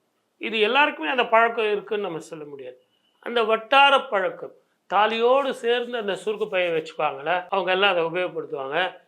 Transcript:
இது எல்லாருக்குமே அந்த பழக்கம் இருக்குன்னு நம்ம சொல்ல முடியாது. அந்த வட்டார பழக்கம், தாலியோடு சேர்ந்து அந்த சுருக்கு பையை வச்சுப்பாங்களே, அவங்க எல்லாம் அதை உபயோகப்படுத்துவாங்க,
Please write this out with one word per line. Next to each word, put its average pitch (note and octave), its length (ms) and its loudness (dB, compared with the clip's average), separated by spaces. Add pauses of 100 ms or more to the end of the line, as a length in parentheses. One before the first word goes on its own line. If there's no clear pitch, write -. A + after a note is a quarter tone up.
(380)
இது A3 220 -2
எல்லாருக்குமே D4 480 2
அந்த B3 180 0
பழக்கம் A3+ 460 2
இருக்குன்னு G3+ 320 -4
நம்ம E3+ 140 -6
சொல்ல D3+ 260 -14
முடியாது. C3 380 -16 (380)
அந்த A#3 240 0
வட்டார C4 560 4
பழக்கம், F#3 520 -4 (340)
தாலியோடு A#3 680 2
சேர்ந்து A#3+ 440 -2
அந்த G3+ 160 -2
சுருக்கு G#3 340 -4
பையை F3+ 240 0
வச்சுப்பாங்களே, D#3+ 760 -2
அவங்க F#3 240 0
எல்லாம் G3 180 4
அதை E3+ 140 0
உபயோகப்படுத்துவாங்க, D#3+ 920 -4 (120)